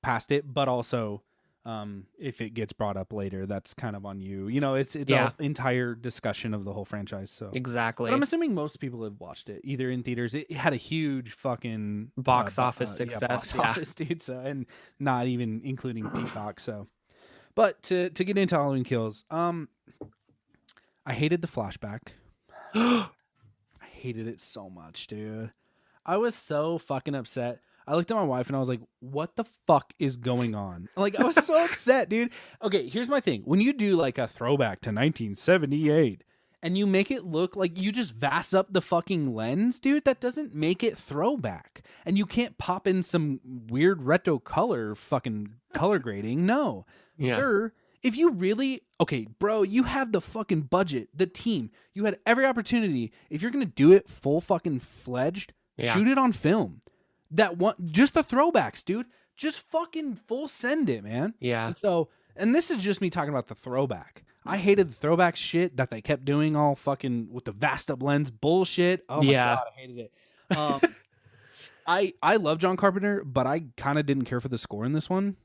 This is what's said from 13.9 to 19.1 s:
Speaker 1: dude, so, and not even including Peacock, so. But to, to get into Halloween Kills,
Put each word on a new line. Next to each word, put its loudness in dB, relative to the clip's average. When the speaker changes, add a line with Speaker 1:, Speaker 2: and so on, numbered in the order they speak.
Speaker 1:
dude, -6
so, -10
and -6
not 0
even -2
including -6
Peacock, -8
so. -10
But 2
to, 0
to -2
get 0
into 2
Halloween 2
Kills, -4